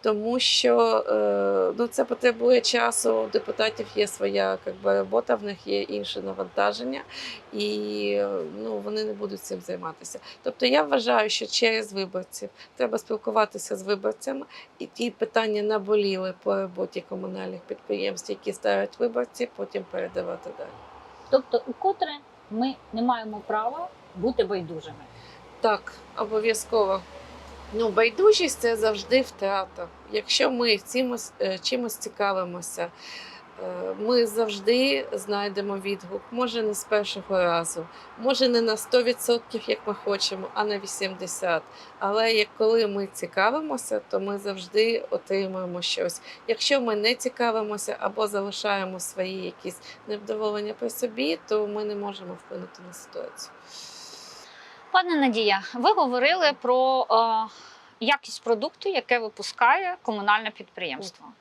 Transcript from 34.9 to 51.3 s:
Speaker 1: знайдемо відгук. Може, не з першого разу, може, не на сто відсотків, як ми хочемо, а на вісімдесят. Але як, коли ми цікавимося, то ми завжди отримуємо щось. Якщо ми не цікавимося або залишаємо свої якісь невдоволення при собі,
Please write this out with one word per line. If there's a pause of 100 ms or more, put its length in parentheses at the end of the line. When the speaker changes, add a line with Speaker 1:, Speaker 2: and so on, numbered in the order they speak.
Speaker 1:
знайдемо
відгук. (100)
Може,
не
з
першого (140)
разу, (340)
може,
не
на
сто
відсотків,
як
ми
хочемо,
а
на
вісімдесят. (360)
Але
як, (100)
коли
ми
цікавимося,
то
ми
завжди
отримуємо
щось. (260)
Якщо
ми
не
цікавимося
або
залишаємо
свої
якісь (300)
невдоволення
при
собі,